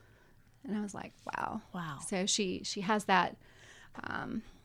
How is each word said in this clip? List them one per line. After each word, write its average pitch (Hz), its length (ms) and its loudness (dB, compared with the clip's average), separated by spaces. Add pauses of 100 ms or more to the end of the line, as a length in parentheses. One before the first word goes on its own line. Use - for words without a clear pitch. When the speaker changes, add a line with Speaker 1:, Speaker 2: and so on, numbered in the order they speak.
(640)
Speaker 1:
And 208 140 -2
I - 20 -2
was 208 140 -4
like, - 180 -10 (240)
"Wow." - 240 -2 (140)
Speaker 2:
Wow. 160 320 -4
Speaker 1:
So 185 180 2
she, 190 400 2
she - 180 -4
has 208 220 4
that, 180 320 6 (640)
um, - 400 -4 (220)